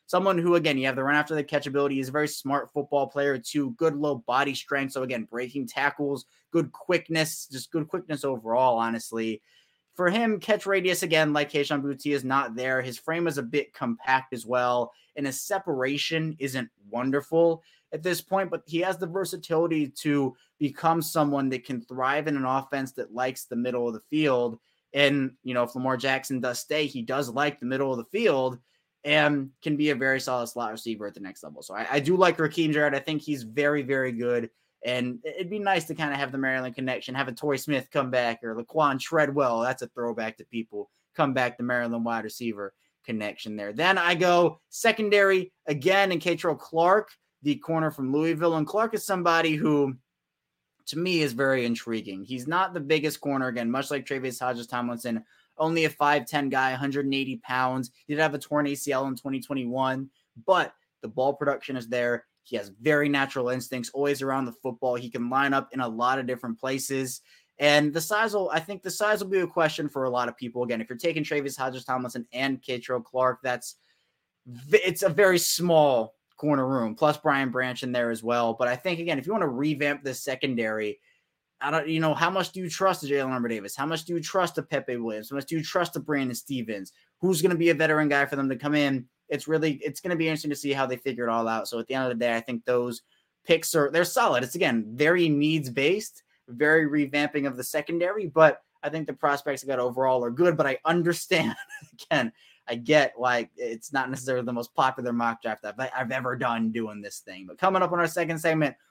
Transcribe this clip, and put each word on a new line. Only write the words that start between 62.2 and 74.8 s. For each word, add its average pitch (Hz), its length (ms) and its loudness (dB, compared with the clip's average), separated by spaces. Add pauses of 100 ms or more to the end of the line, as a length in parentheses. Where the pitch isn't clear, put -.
He - 120 -6
has 101 160 -8 (100)
very 147 280 4
natural 135 400 0
instincts, 127 420 -6
always 139 300 0
around 135 240 -2
the 117 80 -8
football. 123 420 -4
He 120 140 -8
can 120 200 -4
line 139 240 2
up 135 200 0
in 131 60 -6
a 123 80 -2
lot 120 300 0
of 131 80 -4
different 120 340 -6
places. 135 640 -4 (380)
And 147 340 6
the 165 80 -2
size 208 320 0
will, 190 160 0
I 160 100 0
think 190 220 -8
the 190 80 -10
size 208 340 0
will 190 60 -6
be 190 100 2
a 175 80 2
question 156 400 0
for 135 180 -4
a 131 40 0
lot 123 180 0
of 117 100 -6
people. 123 260 -6
Again, 117 180 -2
if 113 80 -10
you're 123 80 -10
taking 160 260 0
Tre'Vius 139 340 -2
Hodges-Tomlinson 127 760 -4
and 135 280 -2
Kei'Trel 123 420 -4
Clark, 127 400 0
that's 123 320 -4 (720)
v-, 131 360 2